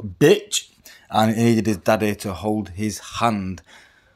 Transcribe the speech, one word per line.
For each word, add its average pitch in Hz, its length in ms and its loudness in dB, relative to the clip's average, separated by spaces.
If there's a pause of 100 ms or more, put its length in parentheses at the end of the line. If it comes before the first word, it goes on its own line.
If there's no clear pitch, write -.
(200)
bitch, - 500 2 (400)
and 110 240 2
he 113 120 0
needed 110 200 4
his 107 120 0
daddy 107 380 0
to 101 180 -8
hold 104 380 -4
his 101 280 -8 (200)
hand 101 420 -2 (540)